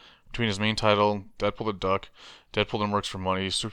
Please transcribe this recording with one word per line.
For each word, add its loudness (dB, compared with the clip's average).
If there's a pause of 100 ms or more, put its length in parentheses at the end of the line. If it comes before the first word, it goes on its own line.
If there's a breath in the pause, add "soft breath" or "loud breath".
(300 soft breath)
Between 0
his -2
main 0
title, 4 (140)
Deadpool -2
the -2
Duck, -2 (440 loud breath)
Deadpool 0
then -2
works 0
for -10
money, -2
Su-, -4